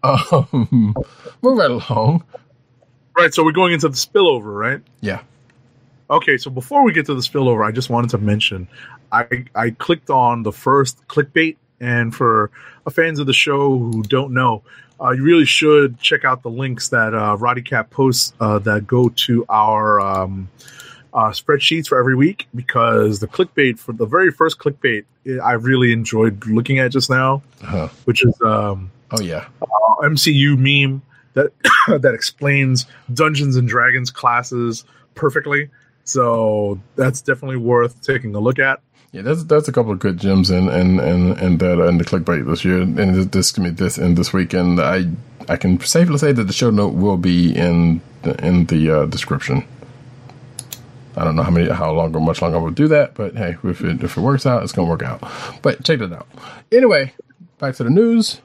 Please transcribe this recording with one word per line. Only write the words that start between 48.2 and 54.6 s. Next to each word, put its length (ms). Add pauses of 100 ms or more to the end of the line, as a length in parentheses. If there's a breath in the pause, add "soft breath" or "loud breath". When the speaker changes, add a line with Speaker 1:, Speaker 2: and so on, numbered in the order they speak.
Speaker 1:
the, 200
in 240
the, 360
uh, 40
description. 580 (1500)
I 100
don't 120
know 60
how 80
many, 200
how 220
long 240
or 60
much 180
longer 180
we'll 120
do 180
that, 260
but 220
hey, 280
if 180
it, 200
if 140
it 60
works 240
out, 160